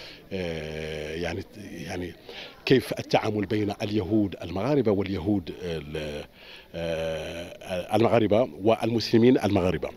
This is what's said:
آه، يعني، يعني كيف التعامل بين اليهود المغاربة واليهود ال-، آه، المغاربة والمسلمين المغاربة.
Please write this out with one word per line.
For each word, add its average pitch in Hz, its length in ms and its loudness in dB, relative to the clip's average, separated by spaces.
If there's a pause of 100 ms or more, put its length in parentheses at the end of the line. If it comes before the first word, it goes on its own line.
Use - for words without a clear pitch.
(320)
آه، 78 840 -6
يعني، 87 280 -4 (140)
يعني 87 560 -8 (520)
كيف - 340 4
التعامل 107 460 0
بين 104 360 0
اليهود 104 600 0
المغاربة 107 480 2
واليهود 95 680 0
ال-، 76 640 -6 (500)
آه، 82 1200 -4
المغاربة 107 540 4 (140)
والمسلمين 113 760 6
المغاربة. 87 580 2